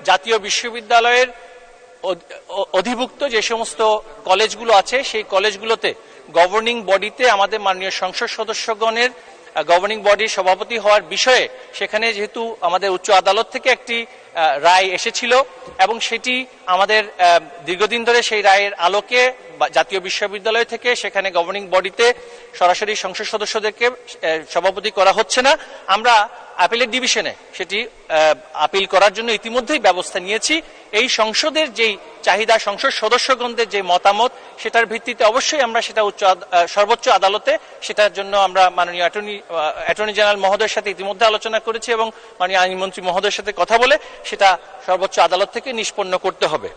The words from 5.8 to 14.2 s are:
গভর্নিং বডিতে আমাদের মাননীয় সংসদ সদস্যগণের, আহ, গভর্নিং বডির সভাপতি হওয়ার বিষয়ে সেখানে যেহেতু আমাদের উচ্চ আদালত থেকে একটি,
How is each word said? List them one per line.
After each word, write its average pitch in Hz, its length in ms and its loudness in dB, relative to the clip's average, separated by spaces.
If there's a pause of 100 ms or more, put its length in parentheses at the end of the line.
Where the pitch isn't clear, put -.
গভর্নিং 214 500 2
বডিতে 196 460 0
আমাদের 202 300 0
মাননীয় 190 320 -4
সংসদ 185 340 -6
সদস্যগণের, 226 840 -4 (460)
আহ, 156 80 -2
গভর্নিং 190 380 2
বডির 208 260 2
সভাপতি 196 500 0
হওয়ার 208 240 2
বিষয়ে 185 460 0 (260)
সেখানে 214 400 -4
যেহেতু 214 480 -8
আমাদের 180 280 0
উচ্চ 185 220 -2
আদালত 196 380 4
থেকে 262 200 -4
একটি, 233 360 -2 (300)